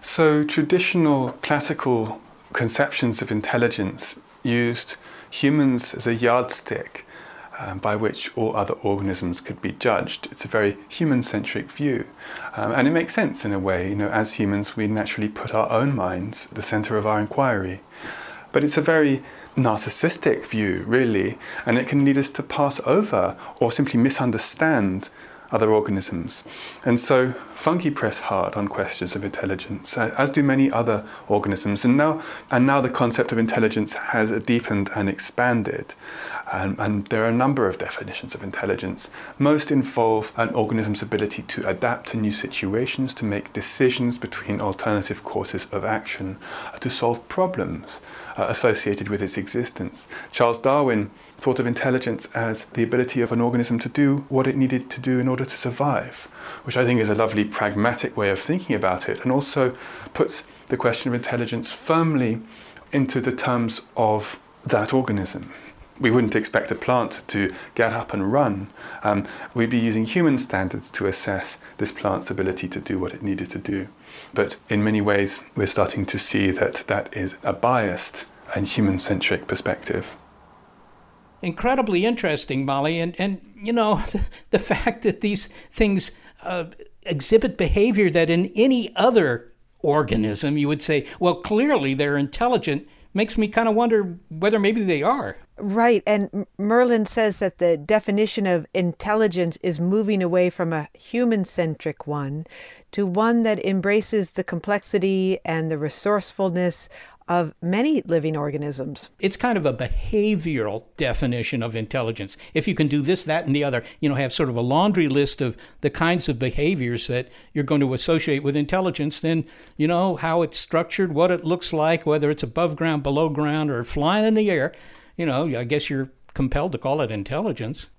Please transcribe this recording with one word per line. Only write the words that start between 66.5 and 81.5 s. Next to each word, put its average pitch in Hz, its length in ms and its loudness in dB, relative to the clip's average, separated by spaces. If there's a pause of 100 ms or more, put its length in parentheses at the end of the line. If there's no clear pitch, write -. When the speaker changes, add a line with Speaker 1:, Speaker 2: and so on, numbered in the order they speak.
Speaker 1:
a 110 40 0
plant 117 540 -2
to 98 240 0 (220)
get 113 180 2
up - 200 -6
and 98 200 -2
run. 107 360 0 (360)
Um, 104 200 2 (300)
we'd 117 160 2
be 123 80 0
using 113 260 2
human 147 340 2
standards 98 540 -4
to - 140 -2
assess 95 520 -4 (200)
this 104 140 -2
plant's 95 380 -4
ability 92 380 -4
to - 120 -8
do - 180 -4
what 90 160 -4
it - 80 -14
needed 98 280 -4
to - 80 -8
do. 98 300 -4 (440)
But - 240 0 (120)
in 104 140 2
many 107 180 2
ways, 101 400 0 (140)
we're 101 120 0
starting 95 400 0
to - 120 -4
see 101 340 2
that - 340 -2
that 104 300 -2
is 95 260 -6
a - 100 -2
biased 110 720 0 (300)
and 101 120 -2
human-centric 92 800 0
perspective. - 720 -4 (1300)
Speaker 2:
Incredibly 208 640 0